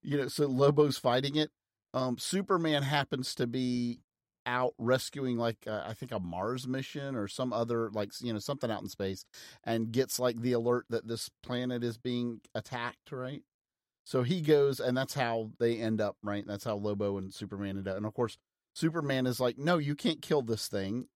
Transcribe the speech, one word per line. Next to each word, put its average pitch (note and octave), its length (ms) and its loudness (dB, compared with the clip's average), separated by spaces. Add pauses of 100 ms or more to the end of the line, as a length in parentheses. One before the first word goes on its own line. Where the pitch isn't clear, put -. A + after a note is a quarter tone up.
you D3 140 0
know, C3 100 0
so D3 200 0
Lobo's C#3 500 6
fighting C3 380 2
it. D3+ 140 2 (440)
Um, B2+ 240 0
Superman E3+ 680 2
happens C#3 520 0
to B2 120 0
be B2 520 -2 (460)
out B2 320 2
rescuing, B2+ 600 0
like, A#2 200 0 (100)
uh, G#2+ 180 -4
I A2 80 -8
think - 180 -10
a A2 80 -2
Mars G2 480 -4
mission C3+ 480 -6
or G#2 120 -4
some B2+ 260 -4
other, A#2 380 0
like, G#2 180 -2
s-, - 120 -12
you A#2+ 120 -2
know, G#2+ 60 -2
something B2+ 320 -4
out G#2 100 -4
in G2+ 80 -8
space, F#2+ 360 -4 (380)
and A2+ 280 -2
gets, B2+ 280 0
like, A#2+ 220 2
the B2 120 2
alert A#2+ 360 2
that A2+ 180 -2
this A2+ 220 -6 (140)
planet B2 400 -2
is A#2 140 -2
being A#2+ 440 -4 (140)
attacked, A#2+ 560 -6
right? C3 320 -8 (640)
So B2+ 180 2
he E3+ 180 2
goes, C#3+ 380 6
and B2 180 2
that's C3 160 -2
how A#2 460 0
they A#2 180 4
end A2 240 2
up, G2+ 220 0
right? G2+ 240 -2
That's G2+ 160 -6
how A2 140 -2
Lobo G2+ 400 0
and F#2+ 160 -8
Superman G2 440 -6
end F#2+ 100 -4
up. F#2+ 100 -2
And G#2 100 -4
of G#2+ 80 -6
course, A#2 220 0 (380)
Superman C#3+ 520 0
is A#2+ 120 0
like, B2 200 2
"No, E3+ 180 2
you D3 180 0
can't E3 260 -2
kill D3+ 200 2
this A2+ 260 -2
thing." G#2 480 -4